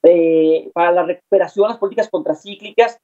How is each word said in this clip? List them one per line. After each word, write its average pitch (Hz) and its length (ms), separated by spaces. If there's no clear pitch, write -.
eh, 160 680
para 175 180
la 175 120
recuperación, 196 680
las 226 80
políticas 202 320
contracíclicas 202 960